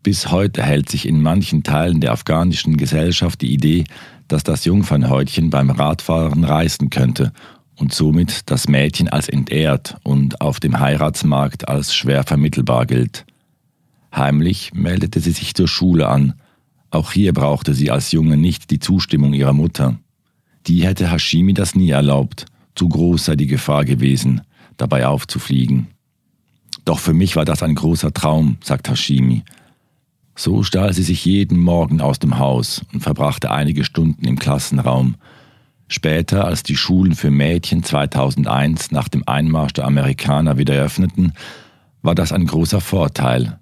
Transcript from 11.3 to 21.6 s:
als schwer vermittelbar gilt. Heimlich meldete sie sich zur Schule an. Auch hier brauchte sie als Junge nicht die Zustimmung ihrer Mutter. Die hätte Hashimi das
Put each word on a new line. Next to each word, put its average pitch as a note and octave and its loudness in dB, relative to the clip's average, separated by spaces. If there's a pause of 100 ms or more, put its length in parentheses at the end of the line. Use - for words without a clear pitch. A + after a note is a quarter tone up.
als C#2 -2
schwer C#2 0
vermittelbar C2+ 0
gilt. B1 -2 (880)
Heimlich D2 0
meldete F2+ -2
sie E2 0
sich - -6
zur F2 2
Schule E2 2
an. C#2 2 (560)
Auch D#2+ -2
hier F#2+ 2
brauchte C#2+ 0
sie C2 0
als C#2 -2
Junge D#2 4
nicht E2+ 0
die - 0
Zustimmung D2 0
ihrer C#2 2
Mutter. C#2+ 0 (680)
Die F2 4
hätte F#2 0
Hashimi E2+ 2
das F#2+ -2